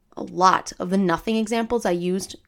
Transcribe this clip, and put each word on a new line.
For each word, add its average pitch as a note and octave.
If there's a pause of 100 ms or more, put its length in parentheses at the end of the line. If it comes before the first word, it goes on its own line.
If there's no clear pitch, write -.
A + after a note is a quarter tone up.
(160)
a -
lot F3+
of F#3
the G3
nothing F#3+
examples A3+
I G3
used F3+ (120)